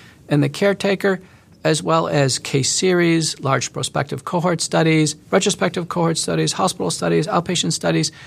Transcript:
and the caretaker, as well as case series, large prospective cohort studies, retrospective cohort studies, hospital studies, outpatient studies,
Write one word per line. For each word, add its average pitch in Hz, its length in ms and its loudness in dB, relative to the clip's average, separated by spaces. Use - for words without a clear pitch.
and 147 140 4
the 139 60 0
caretaker, 196 720 0
as 156 200 2
well 160 240 2
as 139 320 2
case - 320 0
series, 170 680 2
large 135 320 0
prospective 139 540 -4
cohort 175 360 -2
studies, 160 540 2
retrospective 190 600 0
cohort 165 280 0
studies, 160 360 -2
hospital 185 360 -2
studies, 165 380 0
outpatient 175 460 -2
studies, 160 380 0